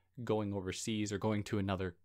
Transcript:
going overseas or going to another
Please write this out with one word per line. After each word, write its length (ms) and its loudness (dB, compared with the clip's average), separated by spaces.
going 280 2
overseas 600 -2
or 60 -2
going 260 2
to 140 0
another 460 0